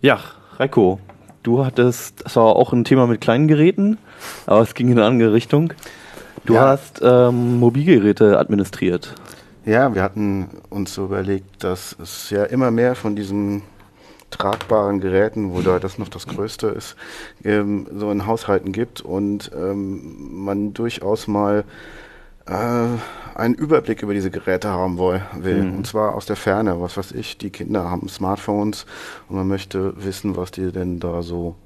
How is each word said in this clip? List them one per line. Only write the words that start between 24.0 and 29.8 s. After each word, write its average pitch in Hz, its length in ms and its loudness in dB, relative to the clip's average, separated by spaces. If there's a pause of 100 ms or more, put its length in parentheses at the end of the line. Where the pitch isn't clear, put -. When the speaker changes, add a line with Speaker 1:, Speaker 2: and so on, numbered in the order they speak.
Speaker 2:
über 104 120 -4
diese 95 180 -2
Geräte 95 380 -2
haben 90 280 -2
woll-, 92 240 0 (140)
will. 92 280 -2
Speaker 1:
Mhm. 92 140 -4
Speaker 2:
Und 98 100 -8
zwar 107 280 -2
aus 107 100 -10
der 104 100 -4
Ferne. 98 460 0
Was 90 160 -6
weiß 98 160 -10
ich, - 240 -10
die 104 140 -10
Kinder 90 380 -4
haben 90 200 -6
Smartphones 104 760 -4 (440)
und 95 80 -10
man 95 100 -2
möchte 95 460 -4 (100)